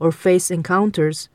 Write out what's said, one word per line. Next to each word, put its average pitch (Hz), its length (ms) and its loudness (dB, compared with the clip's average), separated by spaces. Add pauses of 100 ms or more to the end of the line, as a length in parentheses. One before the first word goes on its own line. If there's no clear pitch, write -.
or 165 100 2
face 180 400 0
encounters 180 840 -2